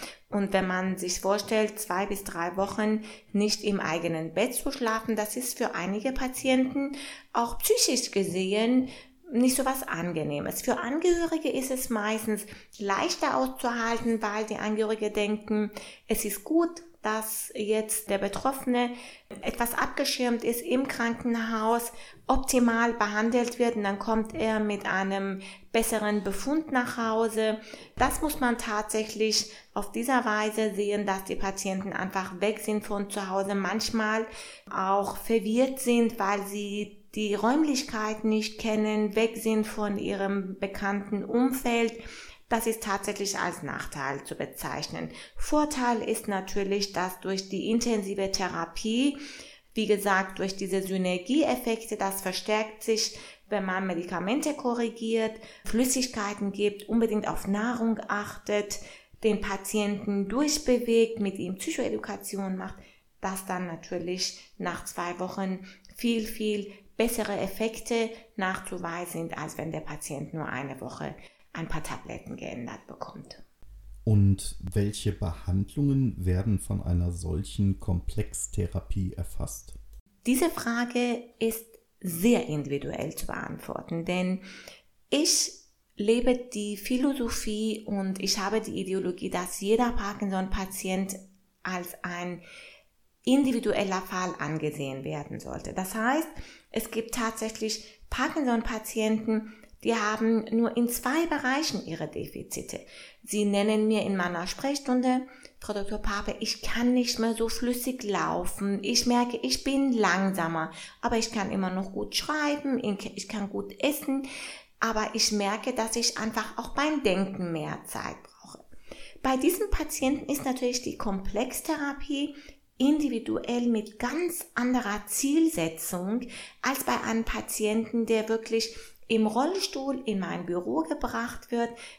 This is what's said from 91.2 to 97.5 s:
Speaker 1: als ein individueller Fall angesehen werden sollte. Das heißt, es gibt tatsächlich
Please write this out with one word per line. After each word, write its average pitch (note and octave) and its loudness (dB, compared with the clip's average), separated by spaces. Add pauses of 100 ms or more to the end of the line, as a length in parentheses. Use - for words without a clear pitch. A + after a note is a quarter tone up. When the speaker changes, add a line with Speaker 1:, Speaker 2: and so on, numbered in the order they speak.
Speaker 1:
als F3+ -6 (100)
ein F3 -6 (840)
individueller A3+ 4
Fall F#3 -4
angesehen D3 -4
werden D3+ -6
sollte. - -8
Das F#3+ -4
heißt, C4 2 (420)
es A3 -4
gibt A3+ -4
tatsächlich A3 -4